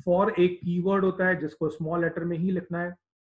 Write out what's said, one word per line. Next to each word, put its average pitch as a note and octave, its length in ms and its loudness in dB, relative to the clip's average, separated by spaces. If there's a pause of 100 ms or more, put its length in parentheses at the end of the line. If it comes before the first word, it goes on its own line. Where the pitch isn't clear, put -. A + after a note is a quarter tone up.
For F#3+ 300 2
एक F3+ 260 4
keyword F#3 400 0
होता F#3 220 0
है F3+ 100 2
जिसको - 320 -4
small D#3+ 320 -4
letter E3+ 240 -2
में E3+ 140 -2
ही F#3 120 0
लिखना F3 300 -4
है। F3 160 -6 (380)